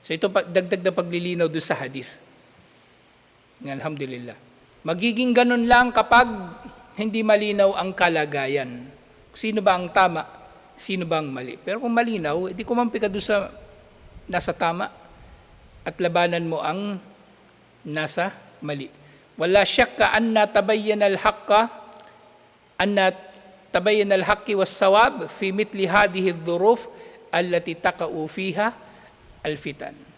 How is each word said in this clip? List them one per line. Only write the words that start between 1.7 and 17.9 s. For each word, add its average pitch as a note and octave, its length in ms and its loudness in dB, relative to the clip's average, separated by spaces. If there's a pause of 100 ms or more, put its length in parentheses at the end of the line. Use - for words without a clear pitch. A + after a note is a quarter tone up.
hadith. C3 320 -10 (1500)
Alhamdulillah. C3+ 720 -10 (480)
Magiging A3 480 0
ganun A#3+ 400 4
lang A#3+ 240 6
kapag A#3+ 320 6 (720)
hindi A3 240 -2
malinaw G#3 560 2
ang F#3 160 -4
kalagayan. C#3 960 -2 (460)
Sino A3 260 -2
ba F#3 160 4
ang F3 140 -8
tama? F3+ 340 2 (480)
Sino F#3 320 -6
ba D#3+ 160 -2
ang C#3+ 80 -8
mali? B2+ 300 -10
Pero G3 180 -6
kung A#3+ 160 -4
malinaw, F#3 560 -2
edi F#3 160 -10
kumampi A#3 320 -2
ka G#3 80 -2
doon G3 160 -4
sa G#3 320 -2 (720)
nasa F3+ 240 -2
tama F3 400 -2 (960)
at E3+ 160 -8
labanan E3+ 400 2
mo E3 160 -4
ang F#3+ 400 -6 (880)
nasa D#3 480 -4 (240)